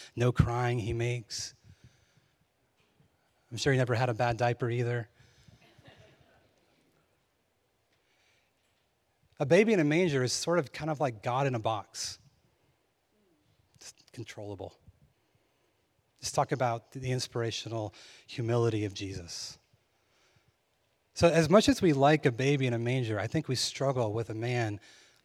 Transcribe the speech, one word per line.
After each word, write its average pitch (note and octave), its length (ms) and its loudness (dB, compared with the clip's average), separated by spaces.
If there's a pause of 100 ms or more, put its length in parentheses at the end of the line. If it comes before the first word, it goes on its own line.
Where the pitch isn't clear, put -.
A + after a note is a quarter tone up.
(140)
"No B2 160 2
crying A#2+ 480 0
he A#2 140 -4
makes." A#2 640 -6 (2000)
I'm A#2+ 60 -12
sure C#3 160 2
he C3 80 4
never A#2+ 160 2
had B2+ 120 0
a A#2+ 60 -2
bad A#2+ 220 0
diaper A#2+ 340 0
either. A#2+ 380 -2 (4000)
A D3+ 40 2
baby G3+ 280 6
in F#3+ 80 4
a D3+ 40 4
manger D3+ 380 2
is A#2+ 100 0
sort E3+ 280 0
of C3+ 100 -8
kind D#3 180 -8
of D3 120 -4
like A#2+ 200 -2
God C3 280 -2
in B2 80 -2
a - 20 -2
box. - 640 -6 (1500)
It's - 180 -20 (200)
controllable. G2+ 600 -12 (1500)
Let's - 100 -8
talk C#3+ 220 0
about A#2 400 -2
the C3 180 -8
inspirational A2+ 840 -6 (360)
humility A#2 560 0
of F#2+ 100 -6
Jesus. F#2 640 -12 (1600)
So E3+ 120 4
as D#3+ 240 4
much G#3+ 180 8
as C4 140 2
we E3+ 100 6
like C#3+ 320 4
a C#3 60 6
baby C3 380 0
in A#2+ 40 0
a A#2 60 -2
manger, A#2 400 -2
I G2+ 80 -4
think D#3+ 220 -4
we C3 80 -2
struggle B2+ 560 -2
with A2+ 180 -6
a A2 40 -8
man A2+ 440 -2 (460)